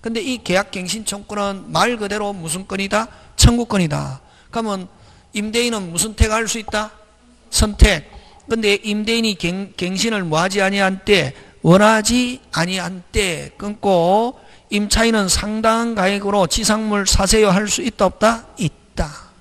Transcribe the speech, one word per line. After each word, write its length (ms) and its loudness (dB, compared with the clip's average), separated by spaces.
근데 200 -6
이 220 -6
계약 280 -2
갱신 340 -8
청구는 680 -8
말 260 2
그대로 360 -6
무슨 340 -8
건이다? 400 -2
청구권이다. 840 2
그러면 380 -6
임대인은 580 -4
무슨 240 -4
택할 320 0
수 100 -6
있다? 340 -6
선택. 600 4
근데 240 2
임대인이 640 -2
갱-, 420 -6
갱신을 460 -2
뭐 180 0
하지 220 0
아니한 420 0
때? 300 2
원하지 800 4
아니한 600 -6
때 460 -2
끊고, 840 0
임차인은 600 2
상당한 680 0
가액으로 520 0
지상물 600 0
사세요 420 4
할 180 2
수 140 -4
있다, 240 -2
없다? 420 0
있다. 680 -8